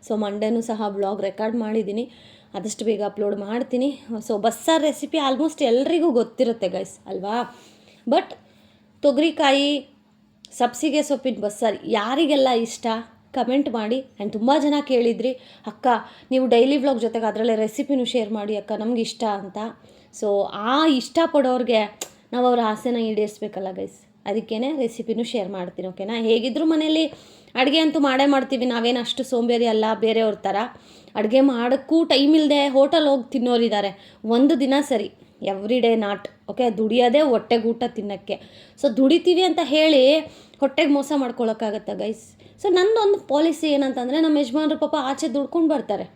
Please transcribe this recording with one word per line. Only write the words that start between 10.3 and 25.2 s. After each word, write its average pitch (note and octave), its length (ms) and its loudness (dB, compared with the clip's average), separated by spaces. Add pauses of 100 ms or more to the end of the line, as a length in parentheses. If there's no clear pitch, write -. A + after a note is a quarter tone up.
ಸಬ್ಸಿಗೆ C#4 500 0
ಸೊಪ್ಪಿನ C4 380 -4
ಬಸ್ಸಾರು G3+ 500 -4
ಯಾರಿಗೆಲ್ಲ C4 580 0
ಇಷ್ಟ A#3 380 -2 (460)
ಕಾಮೆಂಟ್ C4 380 0
ಮಾಡಿ. A3+ 340 -4 (160)
And G3+ 100 -6
ತುಂಬ A3+ 280 0
ಜನ D4 160 0 (140)
ಕೇಳಿದ್ರಿ, A#3+ 440 0 (340)
"ಅಕ್ಕ, - 200 -6 (440)
ನೀವು C4 160 2
ಡೈಲಿ B3 300 4
ವ್ಲಾಗ್ C4 240 0
ಜೊತೆಗೆ A3+ 260 -2
ಅದರಲ್ಲೇ A3 300 0
ರೆಸಿಪಿನೂ A#3+ 480 -2
ಶೇರ್ A#3 260 -2
ಮಾಡಿ G#3+ 260 -6
ಅಕ್ಕ, G3+ 160 -8
ನಮ್ಗೆ A#3 300 -2
ಇಷ್ಟ" A3 220 -6
ಅಂತ. G3 320 -4 (680)
So A3 40 -2 (260)
ಆ B3+ 340 0
ಇಷ್ಟಪಡೋರಿಗೆ B3+ 1120 2 (340)
ನಾವು B3 140 2
ಅವ್ರ A#3+ 180 4
ಆಸೆನ A3 320 -2
ಈಡೇರಿಸ್ಬೇಕಲ್ಲ G#3 760 -4
ಗೈಸ್, - 560 -14
ಅದಕ್ಕೇನೆ A3 480 -4
ರೆಸಿಪಿನೂ A#3 460 -4